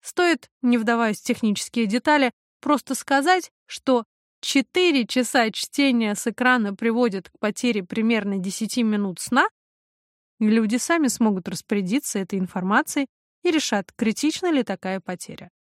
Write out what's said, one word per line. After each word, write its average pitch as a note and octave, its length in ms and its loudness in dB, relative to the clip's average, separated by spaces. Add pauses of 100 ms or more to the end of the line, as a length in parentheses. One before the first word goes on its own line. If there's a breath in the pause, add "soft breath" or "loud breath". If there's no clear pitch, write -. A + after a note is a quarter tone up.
Стоит, F4 480 0 (140)
не A#3+ 160 4
вдаваясь A3+ 400 0
в - 40 -20
технические A3+ 600 -2
детали, B3 460 2 (280)
просто C#4+ 360 -2
сказать, D#4+ 560 0 (160)
что B3 360 0 (380)
четыре C#4+ 640 2
часа A#3 460 0
чтения A#3 640 0
с - 100 -10
экрана A#3 480 0
приводят A3+ 560 -2
к - 80 -20
потере G#3+ 460 -2
примерно G#3 560 -2
десяти G3+ 420 -4
минут G#3 380 -2
сна, D4 280 0 (920)
и G#3+ 80 2
люди A3 300 2
сами D#4+ 300 2
смогут G#3 400 0
распорядиться G3+ 680 -4
этой F#3+ 220 -4
информацией G#3 680 -2 (380)
и F4 80 2
решат, A3+ 440 -2
критична D4+ 560 -2
ли C4+ 120 2
такая F#3+ 360 -6
потеря. - 600 -12